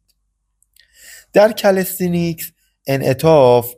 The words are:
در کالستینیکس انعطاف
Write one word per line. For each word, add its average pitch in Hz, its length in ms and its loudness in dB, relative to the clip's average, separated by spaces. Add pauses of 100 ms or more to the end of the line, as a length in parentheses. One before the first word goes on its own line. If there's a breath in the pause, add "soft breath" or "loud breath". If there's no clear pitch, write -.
(1300 loud breath)
در 208 180 4 (100)
کالستینیکس 175 920 -4 (340)
انعطاف 131 920 2